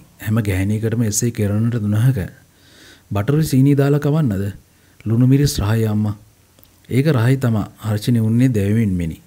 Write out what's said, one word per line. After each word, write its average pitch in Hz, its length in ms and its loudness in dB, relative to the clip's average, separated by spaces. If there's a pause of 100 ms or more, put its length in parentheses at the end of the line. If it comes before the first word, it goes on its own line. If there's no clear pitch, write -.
(180)
හැම 107 240 -2
ගැහණියකටම 107 640 -2
එසේ 113 280 -2
කරන්නට 110 540 -2
නොහැක. 110 340 2 (880)
"බටරුයි 139 420 -2
සීනි 135 240 4
දාලා 143 240 2
කවන්නද? 139 460 0 (600)
ලුණු 117 220 2
මිරිස් 139 320 2
රහයි 110 260 0
අම්මා." 107 300 -2 (760)
"ඒක 139 180 0
රහයි 131 300 2
තමා." 113 300 -2 (120)
හර්ෂණී 110 440 -2
උන්නේ 117 260 2
දැවෙමින් 104 460 0
මෙනි. 82 320 -4